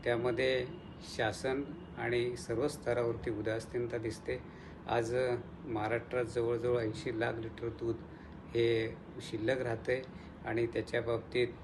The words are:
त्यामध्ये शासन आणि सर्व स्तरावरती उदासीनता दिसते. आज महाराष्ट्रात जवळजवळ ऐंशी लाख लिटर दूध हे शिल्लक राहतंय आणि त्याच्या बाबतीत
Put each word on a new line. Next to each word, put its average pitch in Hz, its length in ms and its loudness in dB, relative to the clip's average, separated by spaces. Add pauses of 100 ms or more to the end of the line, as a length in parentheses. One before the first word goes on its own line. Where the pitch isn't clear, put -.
त्यामध्ये 123 600 4 (500)
शासन 131 460 2 (360)
आणि 120 380 2
सर्व 120 320 0
स्तरावरती 120 640 0
उदासीनता 113 680 0
दिसते. 117 440 -4 (480)
आज 117 240 2 (500)
महाराष्ट्रात 117 600 0
जवळजवळ 120 540 2
ऐंशी 113 420 0
लाख 117 120 2
लिटर 113 360 -4
दूध 113 260 0 (600)
हे 113 420 4 (240)
शिल्लक 117 400 0
राहतंय 123 420 0 (440)
आणि 117 200 2
त्याच्या 117 340 0
बाबतीत 117 480 2 (160)